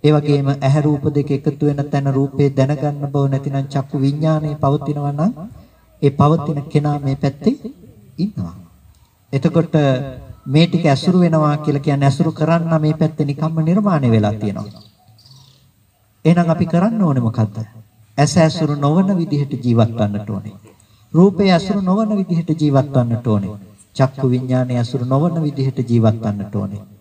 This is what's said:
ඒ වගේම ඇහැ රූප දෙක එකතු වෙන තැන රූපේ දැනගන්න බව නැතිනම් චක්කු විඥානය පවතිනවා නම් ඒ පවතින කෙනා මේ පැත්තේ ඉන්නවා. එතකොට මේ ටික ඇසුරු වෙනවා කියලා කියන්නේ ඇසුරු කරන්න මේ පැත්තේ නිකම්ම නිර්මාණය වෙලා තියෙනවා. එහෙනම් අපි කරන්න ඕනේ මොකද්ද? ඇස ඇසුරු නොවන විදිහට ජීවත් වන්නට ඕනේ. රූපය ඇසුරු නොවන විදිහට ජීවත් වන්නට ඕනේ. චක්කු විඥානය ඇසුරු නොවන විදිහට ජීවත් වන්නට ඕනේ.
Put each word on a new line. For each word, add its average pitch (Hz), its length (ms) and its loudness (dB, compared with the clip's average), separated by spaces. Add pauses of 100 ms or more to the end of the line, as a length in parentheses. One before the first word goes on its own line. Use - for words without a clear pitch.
ඒ 151 80 4
වගේම 147 360 2
ඇහැ 139 340 0
රූප 147 260 0
දෙක 143 220 -2
එකතු 143 360 -2
වෙන 143 200 0
තැන 139 240 -2
රූපේ 139 400 0
දැනගන්න 143 540 -2
බව 139 220 -2
නැතිනම් 139 420 -4
චක්කු 143 320 -4
විඥානය 151 560 0
පවතිනවා 143 560 -2
නම් 160 200 0 (720)
ඒ 143 80 6
පවතින 143 540 0
කෙනා 147 340 -2
මේ 135 180 -4
පැත්තේ 147 380 -2 (640)
ඉන්නවා. 110 380 -6 (760)
එතකොට 160 420 0 (680)
මේ 151 240 4
ටික 180 200 0
ඇසුරු 185 340 2
වෙනවා 156 360 2
කියලා 147 260 -2
කියන්නේ 139 260 2
ඇසුරු 156 240 0
කරන්න 165 460 0
මේ 151 160 2
පැත්තේ 156 320 0
නිකම්ම 156 340 -4
නිර්මාණය 165 500 2
වෙලා 107 240 4
තියෙනවා. 104 480 -8 (1400)
එහෙනම් 170 260 4
අපි 170 160 2
කරන්න 202 360 0
ඕනේ 135 200 2
මොකද්ද? 110 340 -2 (640)
ඇස 151 180 2
ඇසුරු 160 400 2
නොවන 175 400 2
විදිහට 151 400 -2
ජීවත් 117 360 2
වන්නට 104 380 -4
ඕනේ. 104 260 -10 (560)
රූපය 190 360 4
ඇසුරු 190 340 0
නොවන 208 340 0
විදිහට 170 400 -2
ජීවත් 143 340 2
වන්නට 120 360 -2
ඕනේ. 104 320 -2 (320)
චක්කු 135 380 -2
විඥානය 127 480 0
ඇසුරු 123 280 -4
නොවන 151 340 0
විදිහට 139 420 -4
ජීවත් 113 380 2
වන්නට 101 360 -6
ඕනේ. 98 280 -6 (180)